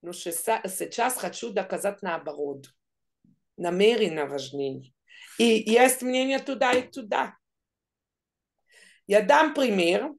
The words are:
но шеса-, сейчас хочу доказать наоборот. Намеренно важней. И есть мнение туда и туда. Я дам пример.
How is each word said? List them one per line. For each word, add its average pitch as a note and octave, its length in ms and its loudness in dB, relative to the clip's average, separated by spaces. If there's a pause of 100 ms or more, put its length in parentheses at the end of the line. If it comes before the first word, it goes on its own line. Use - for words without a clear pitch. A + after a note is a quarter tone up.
но F3 120 -14
шеса-, F#3 540 -4
сейчас A3+ 480 -4
хочу G3 360 -8
доказать G3 500 -4
наоборот. D3 640 -8 (920)
Намеренно F3+ 720 2
важней. C3+ 680 -8 (420)
И A3+ 80 4
есть A#3 560 4
мнение C4 380 0
туда C4 340 -2
и B3+ 80 2
туда. A#3 560 -6 (1700)
Я G3+ 160 4
дам D4 320 6
пример. G#3 640 2